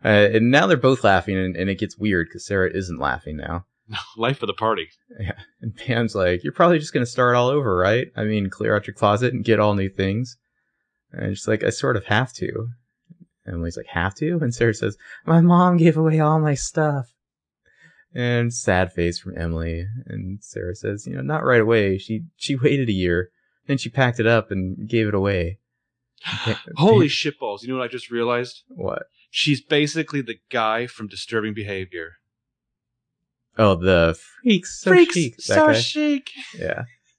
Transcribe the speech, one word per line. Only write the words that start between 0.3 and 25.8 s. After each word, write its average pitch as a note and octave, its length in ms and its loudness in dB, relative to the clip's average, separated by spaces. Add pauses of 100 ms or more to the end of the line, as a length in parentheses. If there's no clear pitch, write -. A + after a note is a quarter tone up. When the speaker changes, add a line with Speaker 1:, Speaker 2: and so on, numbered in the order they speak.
Speaker 1:
and A2+ 160 4
now D3+ 160 4
they're F3+ 100 4
both C3 280 2
laughing, F#2+ 340 2
and, F#2 180 -2
and F#2+ 140 -2
it F#2+ 80 -4
gets - 180 -6
weird F#2+ 340 0
'cause - 140 -18
Sarah F#2 260 0
isn't F2+ 300 -6
laughing C#2+ 380 -4
now. E2 260 -8 (240)
Speaker 2:
<laughs> G#2+ 80 -12 (220)
Life B2 240 -2
of G#2+ 60 -6
the G2 40 -4
party. G#2+ 360 -2 (300)
Speaker 1:
Yeah. F#2 140 -8 (300)
And A2+ 120 -10
Pam's A#2 400 -4
like, F2+ 300 0
"You're C#3+ 80 -6
probably F3 260 4
just D3+ 140 -8
gonna B2+ 140 -2
start B2 280 2
all B2 140 2
over, C3 300 0
right? G#2 360 2
I A2 100 -6
mean, G#2 260 -2
clear G#2+ 260 -2
out G2+ 100 -4
your G2+ 60 -10
closet A2+ 400 2
and A#2 100 -4
get G#2+ 160 2
all G#2 160 4
new G2 140 -2
things." G2+ 480 -4 (760)
And G2 220 -6
she's - 140 -10
like, A2 160 -2
"I G2 60 0
sort C3 260 -2
of G2+ 80 -6
have A#2 300 -2
to." G#2+ 340 -8 (800)
Emily's E2+ 320 -8
like, - 80 -14
"Have F2 300 -4
to?" E3 260 -2
And A#2+ 120 -2
Sarah A#2 200 2
says, G#2+ 240 -6 (260)
"My E3 160 4
mom F3 380 6
gave E3 180 6
away D#3 240 2
all D#3 180 4
my D3+ 140 2
stuff." C#3+ 600 -2 (1000)
And A#2+ 380 -2
sad F#2 400 0
face F2 260 -2
from - 200 -14
Emily. E2 480 -4 (200)
And G2+ 380 -10
Sarah F2+ 300 -10
says, G2+ 320 -8
"You - 100 -10
know, B2+ 60 -8
not D3 220 -4
right B2 180 4
away. G#2+ 360 2
She, A2 260 -8 (120)
she - 200 -4
waited C3+ 340 0
a - 20 0
year. F#2 380 0 (360)
Then C#3 100 -2
she A#2 140 -6
packed B2 280 0
it A2 80 2
up A2+ 240 2
and F#2+ 380 -6
gave A2 200 0
it G#2 60 -2
away." F#2+ 440 0 (320)